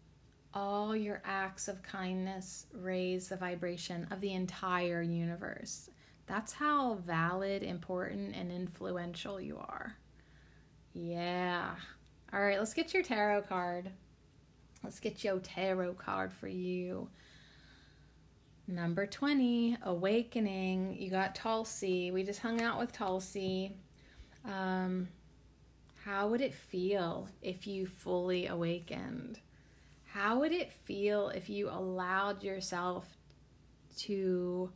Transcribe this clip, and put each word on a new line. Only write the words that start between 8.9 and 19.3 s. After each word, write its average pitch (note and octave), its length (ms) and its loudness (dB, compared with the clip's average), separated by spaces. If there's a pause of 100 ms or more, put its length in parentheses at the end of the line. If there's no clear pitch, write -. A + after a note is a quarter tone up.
you - 180 -6
are. - 380 -8 (1000)
Yeah. F3 800 0 (580)
All G3 80 2
right, G3+ 180 6
let's A3 160 0
get E4 200 0
your F#4 80 6
tarot G#3 400 4
card. F3+ 480 0 (920)
Let's G#3+ 180 -10
get G#3+ 220 -4
your G3 160 2
tarot F#3 560 0
card F#3+ 380 -2
for - 160 -10
you. F3+ 600 -2 (1600)
Number F3 400 0
twenty, A#3+ 760 4